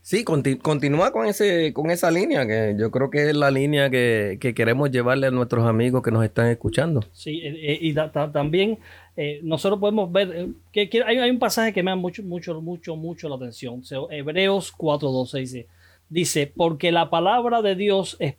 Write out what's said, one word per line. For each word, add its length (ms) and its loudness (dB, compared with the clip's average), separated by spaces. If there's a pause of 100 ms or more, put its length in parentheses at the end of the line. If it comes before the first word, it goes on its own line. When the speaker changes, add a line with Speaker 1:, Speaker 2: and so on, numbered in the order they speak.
Speaker 1:
Sí, 220 -2
conti-, 340 0
continúa 540 2
con 160 0
ese, 460 2
con 180 -2
esa 180 2
línea, 380 2
que 320 0
yo 100 0
creo 220 0
que 180 2
es 60 2
la 160 4
línea 400 2
que, 500 2
que 140 -2
queremos 340 2
llevarle 380 2
a 40 2
nuestros 360 2
amigos 340 2
que 80 0
nos 160 4
están 220 2
escuchando. 680 0
Speaker 2:
Sí, 300 -8
eh, 300 -4
eh, 60 -2
y 140 -2
ta-, 180 -2
ta-, 200 -2
también, 480 0 (360)
eh, 280 -6
nosotros 360 0
podemos 320 0
ver, 240 2
eh, 120 -6 (240)
que, 180 0
que 140 0
hay, 160 2
hay 100 2
un 80 2
pasaje 340 0
que 120 -2
me 80 0
da 40 -2
mucho, 280 -6
mucho, 380 -8
mucho, 340 -10
mucho 340 -10
la 60 -6
atención. 460 -12
O 20 -20
sea, 160 -8 (100)
Hebreos 640 0
cuatro 400 -2
doce 280 -4
dice, 280 -10 (420)
dice, 460 0
"Porque 360 2
la 200 2
palabra 500 2
de 140 2
Dios 440 0
es 200 -2